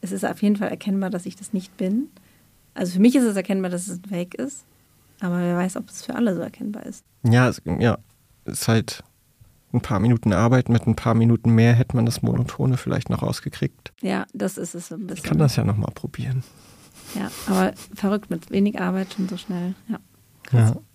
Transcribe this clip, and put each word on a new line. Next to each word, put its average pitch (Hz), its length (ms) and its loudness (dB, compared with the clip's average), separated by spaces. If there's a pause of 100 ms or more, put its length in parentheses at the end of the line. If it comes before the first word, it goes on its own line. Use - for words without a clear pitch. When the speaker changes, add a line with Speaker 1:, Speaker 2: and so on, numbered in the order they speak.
Speaker 1:
es 185 100 -8
ist 196 140 -4
auf - 160 -4
jeden 208 160 4
Fall 220 100 -2
erkennbar, 196 420 -2
dass 180 160 -6
ich - 120 -10
das - 160 -12
nicht 185 240 -6
bin. 214 320 -2 (640)
Also 180 180 -4
für 185 80 0
mich 247 160 8
ist 262 80 6
es 208 140 2
erkennbar, 190 340 -2
dass 180 160 -6
es 180 120 -10
ein 185 100 -18
Fake 175 260 -6
ist. - 300 -8 (560)
Aber 180 180 -2
wer 175 160 0
weiß, 180 220 -2
ob - 120 -10
es - 120 -16
für - 140 -8
alle 214 200 0
so 175 60 -4
erkennbar - 440 -10
ist. - 200 -16 (180)
Speaker 2:
Ja, 123 240 6
es, - 140 -4 (180)
ja, - 180 2 (460)
es - 180 -8
ist - 60 -2
halt - 360 0 (680)
ein 123 80 2
paar 101 220 -2
Minuten 113 320 4
Arbeit. 120 340 4
Mit 117 200 2
ein 110 100 2
paar 113 160 0
Minuten 117 380 4
mehr 117 200 6
hätte 120 240 2
man 117 100 2
das 117 160 -2
Monotone 123 540 0
vielleicht - 340 -4
noch - 120 -2
rausgekriegt. - 800 -6
Speaker 1:
Ja, - 320 -4
das 196 240 -6
ist 175 180 -10
es 175 140 -12
so 165 60 -10
ein 185 120 -10
bisschen. 196 160 -12
Speaker 2:
Ich - 60 -8
kann 156 80 2
das 147 180 4
ja 113 80 0
noch 104 140 2
mal - 140 -2
probieren. 127 520 -6 (720)
Speaker 1:
Ja, 196 160 -4 (160)
aber 185 240 2 (220)
verrückt, 208 360 -4
mit 165 220 -8
wenig 202 300 0
Arbeit 185 320 -4
schon 190 160 -4
so 180 80 -8
schnell. 180 360 -6 (140)
Ja, 226 120 -6 (440)
krass. 113 320 4
Speaker 2:
Ja. - 60 -12 (140)